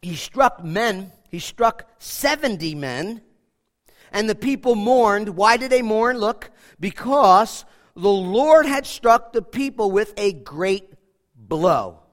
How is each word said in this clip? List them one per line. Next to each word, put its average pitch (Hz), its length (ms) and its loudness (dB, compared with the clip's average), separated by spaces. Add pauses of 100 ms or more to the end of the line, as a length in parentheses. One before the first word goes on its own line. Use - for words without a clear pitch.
He 170 140 -10
struck - 480 -2
men, 190 480 -4 (180)
he 175 100 -10
struck - 580 -2
seventy 233 760 -4
men, 147 460 -8 (880)
and 214 180 -4
the 208 60 -2
people 254 400 -2
mourned. 214 540 2
Why 208 280 2
did 254 140 -4
they 254 100 2
mourn? 233 380 -2
Look, 214 320 -6 (280)
because 214 880 2 (300)
the 175 120 -2
Lord 226 600 4
had 277 180 -2
struck 233 480 0
the 226 80 -2
people 247 480 -4
with 202 260 -2
a 202 180 -2
great 175 600 -6 (420)
blow. 123 640 -2 (140)